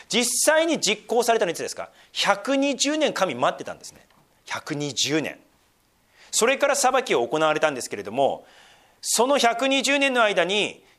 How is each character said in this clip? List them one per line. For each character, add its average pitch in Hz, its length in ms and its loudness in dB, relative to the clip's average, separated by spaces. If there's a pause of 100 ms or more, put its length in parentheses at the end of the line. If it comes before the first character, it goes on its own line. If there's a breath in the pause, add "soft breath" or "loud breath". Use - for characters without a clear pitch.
実 233 160 0
際 320 420 2
に 302 120 0
実 - 280 -2
行 233 160 2
さ 233 80 0
れ 220 80 2
た 214 60 0
の 170 60 0
い 156 40 -6
つ 139 80 -10
で - 60 -6
す - 60 -10
か？ 92 140 -12 (220 soft breath)
百 202 460 0
二 277 180 2
十 285 220 -2
年 277 160 0
神 180 200 -2
待 143 220 -2
っ - 20 -14
て - 60 -10
た 90 100 -12
ん - 60 -20
で - 60 -20
す - 80 -20
ね。 - 120 -20 (400)
百 - 300 -8
二 143 180 -6
十 143 280 0
年。 101 180 -8 (920 soft breath)
そ - 160 0
れ 262 120 2
か 277 100 2
ら 277 80 2
裁 262 280 2
き 202 120 0
を 120 120 2
行 156 100 -2
わ 156 160 2
れ 151 60 -2
た 156 120 2
ん 139 40 -6
で 120 60 -8
す - 80 -10
け 120 60 -10
れ 101 80 -8
ど 101 80 -12
も、 113 340 0 (560 soft breath)
そ - 240 0
の 277 120 2
百 233 300 0
二 269 160 2
十 277 140 2
年 269 160 0
の 247 100 4
間 180 220 2
に、 185 380 -2 (160 soft breath)